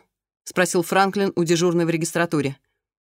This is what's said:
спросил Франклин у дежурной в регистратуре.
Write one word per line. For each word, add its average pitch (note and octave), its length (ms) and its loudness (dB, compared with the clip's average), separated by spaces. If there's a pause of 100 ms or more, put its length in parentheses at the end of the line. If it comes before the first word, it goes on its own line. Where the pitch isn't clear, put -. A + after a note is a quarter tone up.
(440)
спросил F#3 380 0
Франклин F#3+ 540 0
у F3 80 0
дежурной E3+ 420 2
в D#3+ 40 0
регистратуре. D#3+ 680 -2 (600)